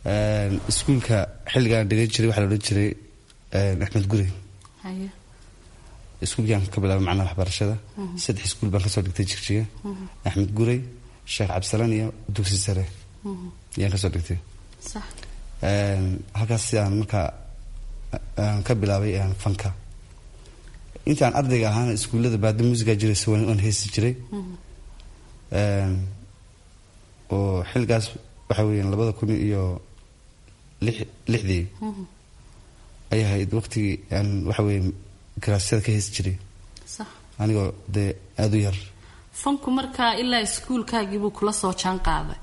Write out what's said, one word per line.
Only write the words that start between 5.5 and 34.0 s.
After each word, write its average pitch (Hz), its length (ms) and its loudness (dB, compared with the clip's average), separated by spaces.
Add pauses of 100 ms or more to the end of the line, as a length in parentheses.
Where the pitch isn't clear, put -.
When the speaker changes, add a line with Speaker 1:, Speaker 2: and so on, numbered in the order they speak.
Speaker 1:
Iskuulkii 107 340 2
aan 95 140 2
ka - 100 -4
bilaabay 95 260 2
macnaha 95 220 2
waxbarashada. 92 480 0 (160)
Speaker 2:
Mhm. 180 260 -8
Speaker 1:
Saddex 110 280 -4
iskuul - 260 -2
baan 95 120 2
ka 101 60 0
soo 101 120 0
dhigtay 92 240 -2
Jigjiga. 104 400 -2 (140)
Speaker 2:
Mhm. 190 260 -8 (180)
Speaker 1:
Axmed 98 300 0
Gurey, 117 260 2 (440)
Sheekh - 260 -2
Cabdisalaan 110 440 0
iyo 107 140 0 (200)
dugsi 98 300 0
sare. 92 280 0 (340)
Speaker 2:
Mhm. 90 280 -10 (260)
Speaker 1:
Ayaan 95 180 0
ka 95 60 0
soo 95 120 0
dhigtay. 87 280 -2 (420)
Speaker 2:
Sax. - 240 -10 (560)
Speaker 1:
Een, 101 440 2 (300)
halkaas 110 320 0
si 110 120 2
aan 101 200 4
markaa, 104 300 0 (1040)
aan 104 300 0
ka 123 120 2
bilaabay, 101 400 2
een, 95 220 0
fanka. 98 320 -2 (1300)
Intaan 143 300 4
ardayga 127 360 2
ahaana 117 240 2
iskuullada 113 440 0
baadi 110 260 2
muusiga 113 320 4
jiray, 107 200 2
si - 120 -2
waan, 107 180 4
waan 107 140 2
heesi 104 300 2
jiray. 120 260 2 (120)
Speaker 2:
Mhm. 185 260 -8 (960)
Speaker 1:
Een, 98 440 2 (1400)
oo 95 340 2
xilligaas 113 420 2 (400)
waxa 107 200 2
weeyaan 101 260 2
labada 110 220 2
kun 107 160 -2
iyo 104 320 2 (1160)
lix, 113 180 0 (260)
lixdii 95 420 0 (120)
Speaker 2:
Mhm. 202 260 -8 (1040)
Speaker 1:
ay 110 160 2
ahayd 101 300 2
waqtigii 101 440 0 (140)